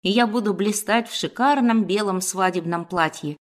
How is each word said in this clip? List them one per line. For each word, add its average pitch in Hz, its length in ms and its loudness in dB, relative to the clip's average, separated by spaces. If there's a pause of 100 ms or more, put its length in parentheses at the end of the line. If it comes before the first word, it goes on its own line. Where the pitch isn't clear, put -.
и 185 80 0
я 233 160 4
буду 208 300 0
блистать 208 520 0
в - 60 -12
шикарном 240 720 2
белом 190 360 0
свадебном 175 680 -2
платье. 156 600 -2